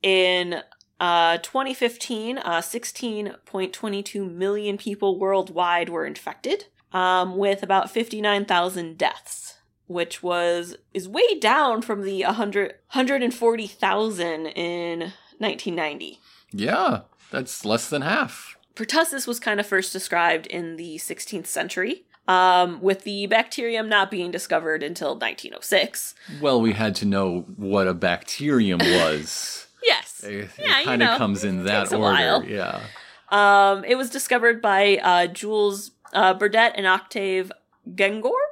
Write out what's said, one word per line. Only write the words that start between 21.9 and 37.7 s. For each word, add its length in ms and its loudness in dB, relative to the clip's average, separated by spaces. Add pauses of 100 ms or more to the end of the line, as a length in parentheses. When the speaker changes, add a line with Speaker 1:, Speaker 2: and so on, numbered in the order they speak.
Speaker 1:
um, 520 6
with 240 0
the 220 -6
bacterium 600 0
not 220 2
being 200 -4
discovered 520 -2
until 340 -4
nineteen 380 -8
oh 60 -16
six. 540 -2 (260)
Speaker 2:
Well, 200 4
we 140 4
had 220 0
to 100 -4
know 340 0 (160)
what 320 2
a 60 0
bacterium 840 0
was. 920 0
Speaker 1:
<laughs> 100 -20
Yes. 440 -2
Speaker 2:
It, 80 -8
it 260 -8
Speaker 1:
Yeah, 220 2
you 60 -4
Speaker 2:
kinda 200 2
Speaker 1:
know, 100 2
Speaker 2:
comes 280 0
in 160 -2
Speaker 1:
it 40 -6
Speaker 2:
that 180 2
Speaker 1:
takes 100 -2
a 40 0
Speaker 2:
order, 160 4
Speaker 1:
while. 320 2
Speaker 2:
yeah. 360 -6 (500)
Speaker 1:
Um, 540 6
it 100 2
was 160 -2
discovered 500 2
by, 420 6
uh, 260 6
Jules, 640 -2 (200)
uh, 220 4
Burdett 400 4
and 120 -4
Octave 680 0 (360)